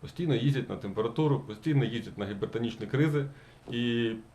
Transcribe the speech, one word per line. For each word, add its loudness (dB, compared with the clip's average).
Постійно 0
їздять 2
на -4
температуру, 0
постійно 2
їздять -4
на -2
гіпертонічні -4
кризи 2
і 2